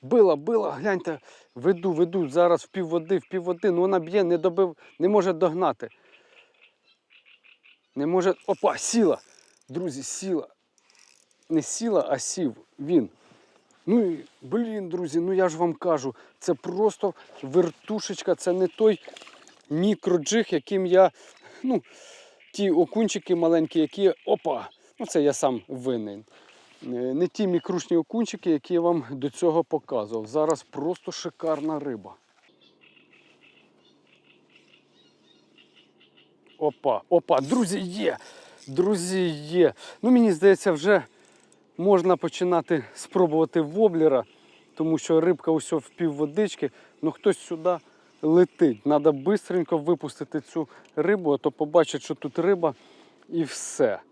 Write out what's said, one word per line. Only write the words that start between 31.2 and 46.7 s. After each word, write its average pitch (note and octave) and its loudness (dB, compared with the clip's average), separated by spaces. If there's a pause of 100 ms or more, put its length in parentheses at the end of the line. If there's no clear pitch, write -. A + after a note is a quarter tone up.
риба. A2+ -10 (4000)
Опа, C#3 -2
опа, E3+ 2
друзі, F#3+ -2
є! F#3 -4 (500)
Друзі, F3+ 0
є! D3+ 2 (280)
Ну, A3+ 2
мені A#3 6
здається, F#3 4
вже E3 2 (760)
можна F3+ 4
починати E3+ -2 (100)
спробувати D#3+ 0
воблера, D#3 2 (500)
тому D#3+ -2
що D#3+ 2
рибка E3 0
усьо D#3+ -2
в C3 -10
півводички. D3+ -4 (320)